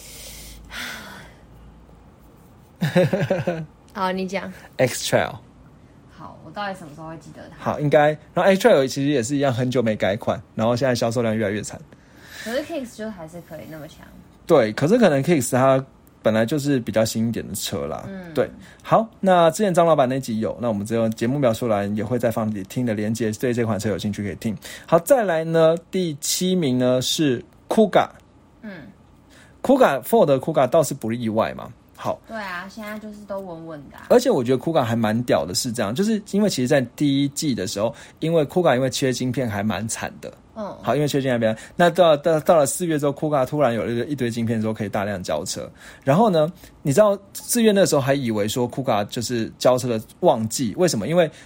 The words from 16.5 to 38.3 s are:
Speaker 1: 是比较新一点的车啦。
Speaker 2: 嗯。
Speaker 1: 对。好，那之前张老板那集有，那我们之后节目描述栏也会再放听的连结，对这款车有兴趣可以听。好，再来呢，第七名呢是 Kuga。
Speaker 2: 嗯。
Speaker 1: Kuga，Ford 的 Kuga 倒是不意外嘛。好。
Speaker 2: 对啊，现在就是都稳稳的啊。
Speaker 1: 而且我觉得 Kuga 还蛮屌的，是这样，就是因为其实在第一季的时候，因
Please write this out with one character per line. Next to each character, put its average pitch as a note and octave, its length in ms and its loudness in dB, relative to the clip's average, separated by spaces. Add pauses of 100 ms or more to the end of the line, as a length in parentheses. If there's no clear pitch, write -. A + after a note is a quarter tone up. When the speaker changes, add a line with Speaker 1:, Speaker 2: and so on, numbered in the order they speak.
Speaker 1:
是 C#3 200 0
比 A2 120 -8
较 A2 140 2
新 A2+ 240 -2
一 - 20 -2
点 F#2+ 160 -6
的 F2+ 60 -12
车 D2+ 320 -6
啦。 D2+ 220 -8
Speaker 2:
嗯。 F3+ 260 -14
Speaker 1:
对。 B2+ 160 0 (320)
好， A3 260 2 (120)
那 F3 320 4
之 G#3+ 120 -2
前 G3 80 2
张 E3+ 140 4
老 D#3+ 100 4
板 C3 140 4
那 C3+ 100 -2
集 A#2 200 -4
有， G#2 200 -4
那 A#2+ 80 -4
我 A2+ 60 0
们 G2+ 120 -4
之 A2+ 120 -2
后 A2+ 120 2
节 A2+ 180 -4
目 C3+ 100 0
描 B2 160 2
述 A#2+ 140 -4
栏 G2+ 280 0
也 G#2 80 -2
会 B2 140 -2
再 A#2 140 0
放 A2 200 -2 (140)
听 - 180 -4
的 A#2 120 0
连 G#2+ 180 -2
结， A2 200 -2
对 B2 200 -2
这 A#2 100 0
款 G#2+ 160 -2
车 G#2 100 -2
有 F#2 80 -2
兴 G#2 140 -4
趣 G2+ 120 -6
可 G2+ 60 -6
以 E2 60 -8
听。 A2+ 200 -6 (300)
好， E3 140 4
再 B3 240 0
来 E3 200 0
呢， E3 340 4 (140)
第 E3+ 280 -2
七 F#3 360 -2
名 C#3 240 2
呢 B2+ 220 2
是 C3+ 420 0 (260)
Kuga。 F#3 400 4 (540)
Speaker 2:
嗯。 G#3+ 80 -16 (920)
Speaker 1:
Kuga，Ford A3 640 4
的 C#3 140 4
Kuga D3+ 280 2
倒 E3 140 4
是 D3 140 0
不 A2+ 160 -6
意 A#2 180 -4
外 G2+ 240 0
嘛。 A#1+ 180 -14 (240)
好。 - 320 -6
Speaker 2:
对 A3+ 80 -12
啊， F#3+ 320 -10
现 G#3+ 160 -16
在 G#3 140 -10
就 G#3+ 160 -14
是 G#3 140 -20
都 G3 120 -10
稳 E3 280 -14
稳 D#3 120 -14 (120)
的 - 60 -20
啊。 - 120 -20
Speaker 1:
而 A#3+ 100 8
且 C4 100 0
我 D#3 140 2
觉 A#2+ 80 0
得 C#3 60 2
Kuga D#3+ 260 0
还 A#2 120 -2
蛮 A2+ 280 0
屌 G#2 220 2
的， - 100 -6
是 B2 160 -4
这 A#2 100 -4
样， G#2 120 -2
就 E3 100 0
是 G#3+ 180 -2 (100)
因 G3 100 0
为 G#3 80 4
其 D#3 120 -2
实 B2 60 0
在 C#3 140 4 (140)
第 C#3 280 2
一 C#3 60 0
季 C#3 260 -4
的 G2 120 -4
时 G2 120 -6
候， A2+ 140 -2 (260)
因 D#3+ 140 -2